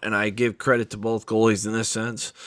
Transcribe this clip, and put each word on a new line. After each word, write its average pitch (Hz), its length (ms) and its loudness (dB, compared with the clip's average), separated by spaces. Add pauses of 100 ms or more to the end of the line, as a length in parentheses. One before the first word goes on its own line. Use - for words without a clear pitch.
and 107 120 -2
I 104 140 2
give 110 280 0
credit 120 340 2
to 107 60 -10
both 110 280 -2
goalies 110 400 4
in 107 80 -2
this 113 160 0
sense. 113 420 -6 (160)